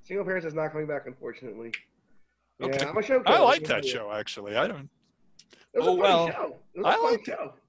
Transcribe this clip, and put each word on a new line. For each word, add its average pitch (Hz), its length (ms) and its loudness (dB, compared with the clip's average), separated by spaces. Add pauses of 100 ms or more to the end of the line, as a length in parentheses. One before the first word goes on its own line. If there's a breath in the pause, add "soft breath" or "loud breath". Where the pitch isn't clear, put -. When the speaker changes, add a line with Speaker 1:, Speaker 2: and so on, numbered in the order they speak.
Speaker 1:
Single 185 220 -6
Parents 180 200 -4
is 151 80 -8
not 156 200 -4
coming 156 140 -6
back, 147 200 -6
unfortunately. 117 640 -12 (880)
Speaker 2:
Okay. 135 200 -2
Speaker 1:
Yeah, 143 80 -2
I'm 175 80 -2
a 214 60 0
show 262 220 2
Speaker 2:
I 196 60 6
Speaker 1:
killer, 320 140 6
Speaker 2:
like 247 80 8
Speaker 1:
let 311 80 0
me 156 60 -10
Speaker 2:
that 143 80 0
Speaker 1:
tell 101 100 -2
you. - 60 -4
Speaker 2:
show, 110 200 -6
actually. 104 460 -6
I 147 100 2
don't. 147 220 -10 (840 soft breath)
Speaker 1:
It - 60 0
was 160 80 4
Speaker 2:
Oh, 185 60 6
Speaker 1:
a - 20 4
funny 175 60 2
Speaker 2:
well. 175 300 4
Speaker 1:
show. - 260 -8 (160)
It - 60 -14
was 208 60 -2
Speaker 2:
I - 60 4
Speaker 1:
a - 60 6
fun 466 140 2
Speaker 2:
liked - 160 -2
it. - 40 -8
Speaker 1:
show. - 220 -8 (160)